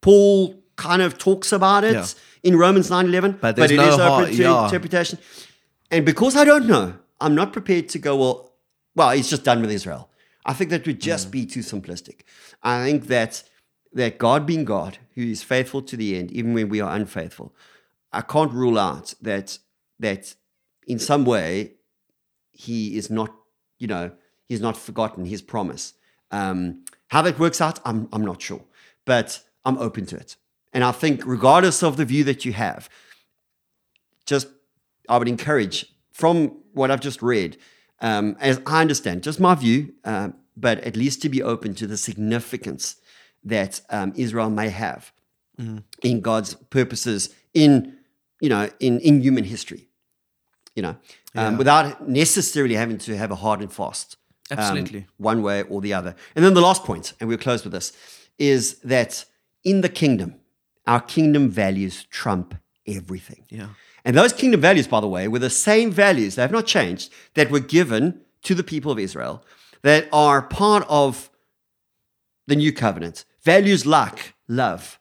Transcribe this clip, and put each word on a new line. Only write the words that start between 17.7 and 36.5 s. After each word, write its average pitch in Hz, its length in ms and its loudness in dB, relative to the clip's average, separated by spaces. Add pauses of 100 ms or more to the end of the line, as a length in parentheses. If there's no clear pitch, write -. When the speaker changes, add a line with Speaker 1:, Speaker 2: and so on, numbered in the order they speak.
Speaker 1:
I 104 80 -4
can't 151 320 0
rule 120 260 0
out 85 420 -4
that, 98 360 -8 (420)
that 98 360 -8 (520)
in 123 120 -6
some 143 260 0
way 98 480 -2 (800)
he 110 460 -8
is 104 120 -10
not, 110 240 -6 (460)
you 123 80 -10
know, 87 240 -8 (360)
he's 113 140 -8
not 113 160 -4
forgotten 107 480 -6
his 92 160 -10
promise. 92 520 -10 (380)
Um, 92 540 -6 (220)
how 147 160 0
that 151 160 0
works 165 200 0
out, 160 260 -4
I'm, 113 280 -4
I'm 107 100 -4
not 92 180 -8
sure, - 220 -14 (420)
but 120 360 -2 (240)
I'm 131 120 -2
open 113 300 -8
to 85 80 -14
it. - 200 -20 (360)
And 123 120 0
I 123 80 2
think 143 340 -2
regardless 131 580 4
of 147 140 0
the 151 80 0
view 139 200 0
that 135 200 -4
you 123 80 -6
have, 101 360 -8 (1400)
just, 139 220 -2 (600)
I 120 100 2
would 120 100 0
encourage 120 580 -2 (260)
from 165 460 0 (160)